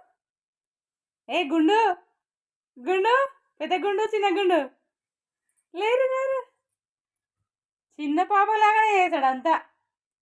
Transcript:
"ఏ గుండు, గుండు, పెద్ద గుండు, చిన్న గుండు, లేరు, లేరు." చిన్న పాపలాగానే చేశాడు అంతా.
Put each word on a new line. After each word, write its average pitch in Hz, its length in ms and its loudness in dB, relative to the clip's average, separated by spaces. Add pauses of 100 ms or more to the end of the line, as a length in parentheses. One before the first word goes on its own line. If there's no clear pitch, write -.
(1300)
"ఏ 262 160 -4
గుండు, 320 340 2 (1000)
గుండు, 381 380 0 (420)
పెద్ద 311 200 -4
గుండు, 392 340 -2
చిన్న 403 200 0
గుండు, 359 300 2 (1120)
లేరు, 453 340 0
లేరు." 523 300 -2 (1600)
చిన్న 294 260 -2
పాపలాగానే 427 680 2
చేశాడు 339 340 0
అంతా. 262 280 -2 (680)